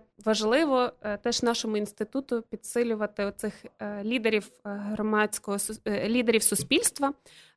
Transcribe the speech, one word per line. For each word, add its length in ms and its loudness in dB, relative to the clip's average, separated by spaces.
важливо, 640 2
е, 160 -4
теж 260 -2
нашому 340 0
інституту 640 -4
підсилювати 840 -4
оцих, 400 -8
е, 240 -8
лідерів, 480 0
е, 40 -10
громадського 880 0
сус-, 260 -4
е, 240 0
лідерів 340 4
суспільства, 720 2